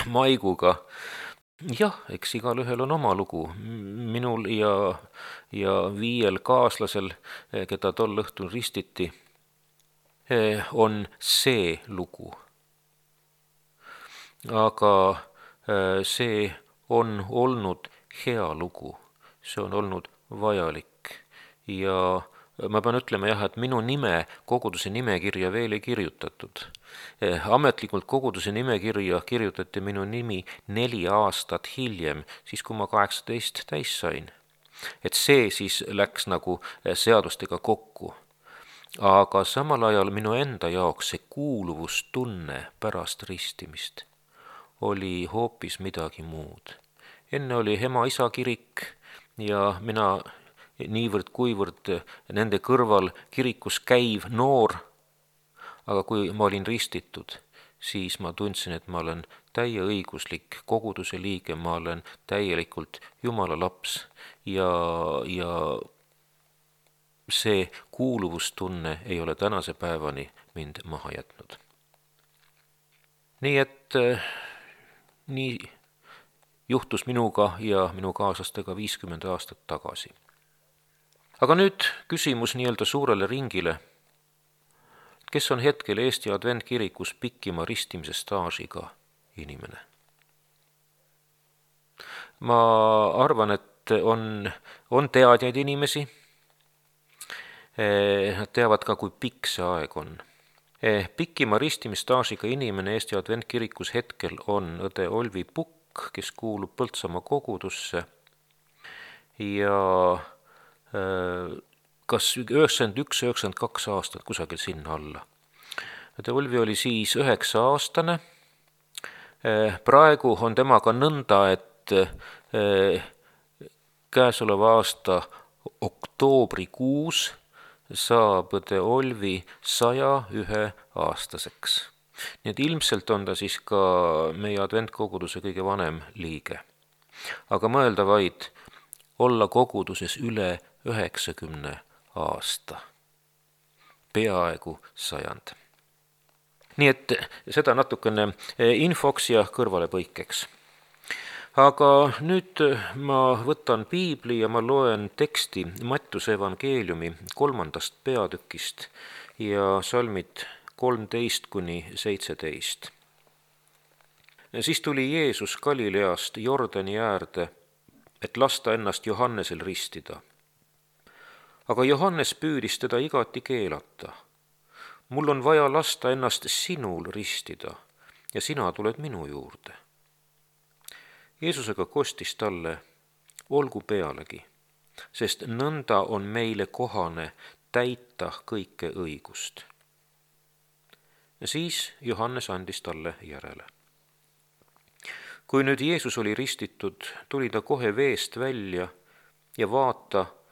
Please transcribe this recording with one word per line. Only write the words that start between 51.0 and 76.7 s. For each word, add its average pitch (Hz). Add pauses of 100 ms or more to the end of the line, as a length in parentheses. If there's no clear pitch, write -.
kuivõrd 101 (400)
nende 104
kõrval 107 (200)
kirikus 123
käiv 117
noor, 123 (1120)
aga 101
kui 101
ma 107
olin 98
ristitud, - (440)
siis 92
ma 87
tundsin, 98
et 82
ma 87
olen 82 (320)
täieõiguslik 98
koguduse 107
liige, 90
ma 85
olen 85 (260)
täielikult 85 (220)
Jumala 98
laps - (400)
ja, 95 (560)
ja 85 (1500)
see 98 (240)
kuuluvustunne 90
ei 87
ole 80
tänase 95
päevani 76 (240)
mind 76
maha 76
jätnud. - (1800)
Nii 139
et, -
eh, 123 (1000)
nii 131 (1120)
juhtus 120